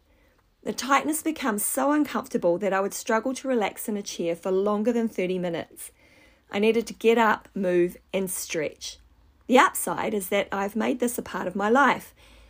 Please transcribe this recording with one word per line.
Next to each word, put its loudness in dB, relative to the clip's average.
The -6
tightness -2
becomes -2
so 0
uncomfortable 0
that -2
I 0
would -2
struggle -2
to -8
relax -2
in -4
a -6
chair -4
for -6
longer 2
than 0
thirty -2
minutes. -6
I -2
needed 2
to -12
get 4
up, 2
move, 0
and -2
stretch. -8
The 8
upside 2
is -4
that 0
I've -4
made -2
this -2
a -8
part -8
of -8
my 0
life, 4